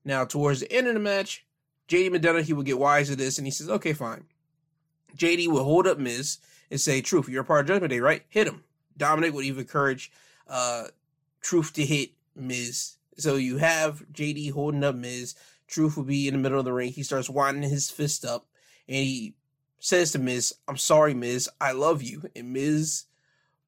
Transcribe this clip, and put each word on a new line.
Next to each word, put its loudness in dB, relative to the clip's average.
Now, -2
towards 0
the -6
end 2
of 2
the 0
match, -2
J 4
D 2
McDonough, 4
he -2
will 0
get 0
wise 4
to -4
this, -2
and -6
he -4
says, -8
"Okay, 0
fine." -8
J 2
D 0
will 2
hold 6
up 4
Miz -4
and -4
say, 2
"Truth, 0
you're -4
a -14
part 4
of 0
Judgment 2
Day, 0
right? 2
Hit 2
him." -8
Dominic 2
would -4
even -4
encourage, -2
uh, -4
Truth 0
to 0
hit 0
Miz. -8
So 2
you -2
have 2
J -4
D -6
holding -2
up 2
Miz. -10
Truth 0
will -4
be 0
in 0
the 0
middle 0
of 0
the -2
ring. -2
He -10
starts -4
winding 0
his -2
fist -4
up, -6
and -2
he -4
says 2
to -2
Miz, -2
"I'm -8
sorry, 6
Miz. -4
I 0
love 2
you." -12
And -10
Miz 0